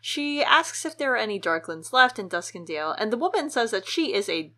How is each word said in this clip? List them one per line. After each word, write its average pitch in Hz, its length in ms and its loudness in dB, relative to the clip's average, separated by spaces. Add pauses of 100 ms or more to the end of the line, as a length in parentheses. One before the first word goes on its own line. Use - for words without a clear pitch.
She 294 420 -2
asks - 420 4
if 320 140 -6
there 269 160 0
are - 20 2
any 208 240 -2
Darklins 165 520 -4
left 254 260 6
in 196 100 -8
Duskendale, 165 720 -4
and 214 140 0
the 240 40 0
woman 339 340 0
says 233 200 0
that 220 180 -2
she 311 260 0
is 202 140 0
a 160 300 -4